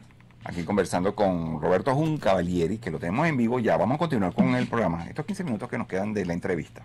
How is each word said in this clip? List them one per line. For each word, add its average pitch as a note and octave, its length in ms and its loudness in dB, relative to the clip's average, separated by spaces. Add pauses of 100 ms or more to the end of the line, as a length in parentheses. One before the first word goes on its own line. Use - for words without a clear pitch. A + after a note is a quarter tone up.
(440)
Aquí E2+ 200 -6
conversando F#2+ 500 0
con E2 460 0
Roberto F#2+ 340 2
Juncavalieri, F#2+ 840 0
que F2+ 120 -6
lo D#2 80 -4
tenemos A2+ 300 0
en D3+ 80 0
vivo. A#2+ 240 2
Ya F#2 160 4
vamos G#2 200 2
a - 20 -2
continuar B2+ 360 0
con B2+ 200 4
el B2 120 0
programa. E2+ 400 -2
Estos - 200 -8
quince F#3+ 180 -6
minutos A#2+ 240 -4
que - 100 -6
nos A2+ 80 -4
quedan G2+ 280 -2
de G2 100 0
la E2+ 80 -2
entrevista. F2 520 -4